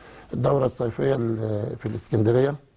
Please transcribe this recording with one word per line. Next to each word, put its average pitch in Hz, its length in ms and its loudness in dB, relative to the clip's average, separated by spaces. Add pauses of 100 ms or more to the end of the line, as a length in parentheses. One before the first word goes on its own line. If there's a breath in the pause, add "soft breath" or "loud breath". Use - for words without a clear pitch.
(320 loud breath)
الدوره 135 340 2
الصيفيه 135 480 -2
ال-، 113 600 -2
في - 100 -10
الاسكندريه، 117 680 2 (220)